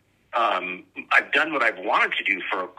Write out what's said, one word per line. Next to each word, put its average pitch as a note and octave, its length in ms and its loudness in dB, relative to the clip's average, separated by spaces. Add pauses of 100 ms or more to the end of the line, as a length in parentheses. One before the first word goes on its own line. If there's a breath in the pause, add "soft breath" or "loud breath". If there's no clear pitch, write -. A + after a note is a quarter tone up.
(380)
Um, F#2+ 460 -2 (280)
I've - 200 2
done D#3 200 2
what C3+ 120 0
I've A2 160 0
wanted D3 380 2
to - 60 -4
do F#2+ 160 0 (120)
for F#2 280 -2